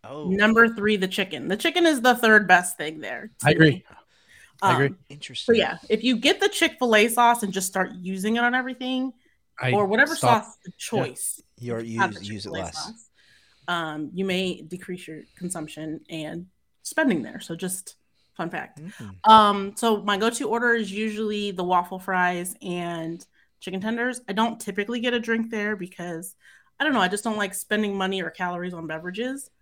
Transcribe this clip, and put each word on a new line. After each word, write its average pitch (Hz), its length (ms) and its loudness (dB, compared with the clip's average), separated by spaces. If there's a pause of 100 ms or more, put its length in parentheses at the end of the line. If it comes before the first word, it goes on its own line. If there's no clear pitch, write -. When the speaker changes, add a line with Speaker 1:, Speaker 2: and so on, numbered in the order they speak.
Speaker 1:
Oh. 151 260 -8
Speaker 2:
number 220 440 6
three, 214 220 2
the 190 120 0
chicken. 185 420 -4
The 196 80 0
chicken 339 280 2
is 294 160 4
the 240 140 6
third 214 320 6
best 180 300 4
thing 156 240 -6
there 120 300 -10 (120)
Speaker 3:
I 143 60 6
Speaker 2:
to 156 60 6
Speaker 3:
agree. 160 140 8
Speaker 2:
me. 92 160 -2 (760)
Speaker 3:
I 190 120 6
agree. 139 140 4
Speaker 2:
Um, 190 100 -4 (120)
Speaker 1:
Interesting. 147 460 -2
Speaker 2:
so - 20 4
yeah, 180 200 0 (120)
if 214 140 0
you 247 140 2
get 285 220 2
the 392 100 2
Chick-fil-A 233 600 4
sauce 233 340 4
and 190 100 -4
just 190 140 -4
start 190 260 -2
using 190 440 -2
it 240 60 2
on 240 120 2
everything, 254 580 -4 (460)
Speaker 3:
I 127 140 0
Speaker 2:
or 208 140 2
whatever 285 280 2
Speaker 3:
stop. 117 300 4
Speaker 2:
sauce - 180 -20
the 180 80 -14
Speaker 3:
Yeah. - 60 -20
Speaker 2:
choice, - 640 -6 (160)
Speaker 1:
You're, 120 220 -6
Speaker 2:
have 113 340 -2
the 92 60 -14
Speaker 1:
use, 101 100 -12
use 104 160 -10
it 95 40 -10
Speaker 2:
Chick-fil-A 92 140 -6
Speaker 1:
less. - 120 -10 (100)
Speaker 2:
sauce, - 240 -18 (580)
um, 156 460 -6
you 185 100 -4
may 185 380 -2
decrease 180 460 -12
your 156 160 -14 (120)
consumption 160 720 -8
and 165 360 -10 (380)
spending 240 400 0
there. - 180 -12
So 165 140 -10
just 185 400 -10 (400)
fun 170 160 -6
fact. 151 280 -12
Speaker 1:
Mm. 117 360 -16 (120)
Speaker 2:
Um, 202 480 8
so 220 280 0
my 202 120 0
go-to 226 320 -2
order 233 280 2
is 202 160 -4
usually 208 580 -4
the 180 140 -6
waffle 180 340 0
fries 180 640 -2
and 170 640 -6 (340)
chicken 190 220 -6
tenders. 233 480 -4
I 196 40 -4
don't 226 260 0
typically 208 400 -6
get 240 160 -2
a 233 40 0
drink 226 300 -2
there 214 260 -4
because, 175 600 -10 (440)
I 277 40 0
don't 302 100 2
know, 220 80 4
I 180 60 4
just 202 160 -2
don't 220 120 -2
like 196 200 -4
spending 208 420 -2
money 190 240 -2
or 165 80 -6
calories 180 460 -6
on 165 100 -10
beverages. 185 640 -8 (120)